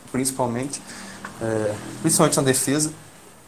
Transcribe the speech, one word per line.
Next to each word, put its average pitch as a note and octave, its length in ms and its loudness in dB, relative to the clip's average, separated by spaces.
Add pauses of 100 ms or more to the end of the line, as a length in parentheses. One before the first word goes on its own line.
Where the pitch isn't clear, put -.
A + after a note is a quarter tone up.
(100)
principalmente, B2+ 720 -2 (580)
é, A2 320 0 (300)
principalmente D#3+ 340 4
na D3+ 60 4
defesa, C#3 500 2 (560)